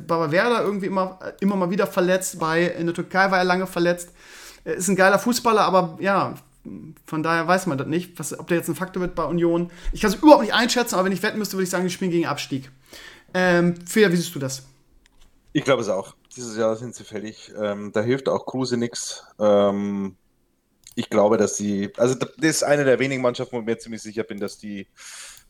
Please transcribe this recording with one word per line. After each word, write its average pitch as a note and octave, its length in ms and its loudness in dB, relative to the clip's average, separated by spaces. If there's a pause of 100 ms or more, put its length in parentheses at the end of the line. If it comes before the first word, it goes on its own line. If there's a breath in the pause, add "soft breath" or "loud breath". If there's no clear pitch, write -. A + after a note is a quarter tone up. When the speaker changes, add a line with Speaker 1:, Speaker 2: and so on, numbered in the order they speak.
Speaker 1:
bei E3 260 0
Werder G#3+ 320 2
irgendwie G3 240 -2
immer, F#3 360 -2
äh, - 160 -8
immer G3 160 0
mal F3+ 140 0
wieder G3 180 2
verletzt, F#3 500 0
bei, E3 280 0
in E3+ 220 -2
der E3+ 80 -2
Türkei F#3 360 0
war F#3+ 60 2
er F3+ 80 2
lange F#3 200 0
verletzt. F3 440 -2 (560 loud breath)
Äh, E3 100 -4
ist F#3 140 -2
ein F#3 80 4
geiler F#3+ 220 6
Fußballer, A#3 420 2
aber F3 400 2
ja, E3+ 340 0 (720)
von D#3 180 -6
daher E3 240 0
weiß F#3 200 2
man C#3 100 -2
das C3 100 -6
nicht, E3 320 -6
was, - 180 -10
ob E3 100 -14
der F3 100 0
jetzt E3 100 -4
ein D#3+ 80 -2
Faktor F#3 240 -6
wird F3 160 -4
bei E3 80 -4
Union. E3+ 480 0 (220 loud breath)
Ich - 80 -4
kann's G3+ 140 2
überhaupt D4+ 260 10
nicht G#3+ 120 -2
einschätzen, A#3+ 420 0
aber F#3 100 2
wenn G3 80 2
ich F3+ 100 -4
wetten G#3+ 160 -2
müsste, G3 140 -4
würde F#3+ 100 0
ich F3+ 60 -2
sagen, F#3 160 -2
die F3+ 40 0
spielen F3+ 220 -4
gegen E3 140 2
Abstieg. C#3 440 -6 (640 loud breath)
Ähm, F3 420 4 (120)
Feder, G#3 240 6
wie F3 60 2
siehst - 180 -4
du D3 40 -8
das? C3 240 -8 (880)
Speaker 2:
Ich C#3+ 100 0
glaube C3 180 2
es G#2 60 -4
auch. G2 260 -4 (220)
Dieses A#2 220 -10
Jahr A2+ 180 2
sind A#2 180 -12
sie G#2 120 -18
fertig. G#2+ 520 -12
Ähm, G#2 360 -4
da A2 80 0
hilft C3 260 0
auch F#2+ 180 -2
Kruse B2+ 300 -4
nix. - 480 -6 (160)
Ähm, G2+ 800 2 (800)
ich A#2 140 -6
glaube, G#2 280 4
dass G2+ 180 2
sie, G2+ 400 -4
also B2+ 200 2
d-, - 200 -6
das D#3 220 0
ist - 60 -2
eine D3 200 2
der B2+ 160 4
wenigen C3 220 -2
Mannschaften, B2 340 -2
wo A#2+ 60 -2
ich G#2+ 40 -10
mir A2+ 120 -2
ziemlich A2+ 240 -14
sicher G#2+ 220 -8
bin, G2+ 180 -10
dass G2+ 160 -8
die, G2+ 300 -12 (640 loud breath)